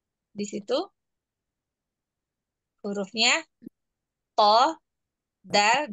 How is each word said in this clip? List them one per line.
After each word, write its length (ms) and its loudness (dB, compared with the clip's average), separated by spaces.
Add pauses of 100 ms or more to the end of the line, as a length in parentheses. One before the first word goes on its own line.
(340)
di 140 -10
situ 300 -6 (2000)
hurufnya 480 -4 (1040)
to, 400 4 (720)
dal, 460 0